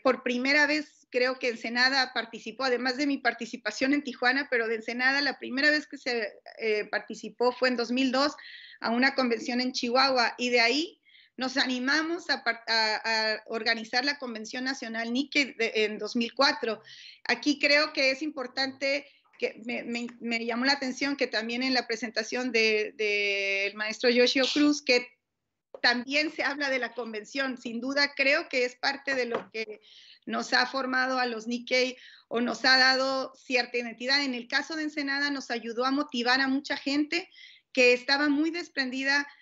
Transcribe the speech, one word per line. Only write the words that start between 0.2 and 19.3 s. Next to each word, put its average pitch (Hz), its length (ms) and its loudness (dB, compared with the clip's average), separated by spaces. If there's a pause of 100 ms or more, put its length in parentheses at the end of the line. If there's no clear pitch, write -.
primera 269 440 4
vez, 302 440 -4
creo 254 300 0
que 262 80 0
Ensenada 247 640 0
participó, 226 520 -6
además 247 320 0
de 285 120 0
mi 277 100 0
participación 233 760 -2
en 294 120 0
Tijuana, 269 440 0
pero 233 200 0
de 226 80 -2
Ensenada, 247 460 0
la 269 180 -2
primera 254 300 0
vez 302 180 0
que 285 100 -14
se, 233 360 -4 (260)
eh, 214 240 0
participó 214 680 -2
fue 247 180 2
en 247 80 0
dos 233 140 -2
mil 254 220 2
dos 277 240 2 (440)
a - 100 -2
una 254 260 2
convención 240 440 0
en 254 120 -2
Chihuahua, 254 680 2
y 247 120 0
de 240 100 4
ahí 277 400 0 (360)
nos 254 200 -4
animamos 277 720 0
a 269 140 -2
par-, 226 240 -2
a, 220 680 0
a - 120 -8
organizar 226 580 0
la 285 140 -2
Convención 233 440 -8
Nacional 233 500 -6
Nikkei 277 420 0
de, 226 200 -2
en 214 240 0
dos 208 160 -6
mil 233 180 0
cuatro. 262 480 0 (440)
Aquí 262 340 0
creo 302 340 4
que 269 200 2
es 269 100 -4
importante, 269 840 -4 (320)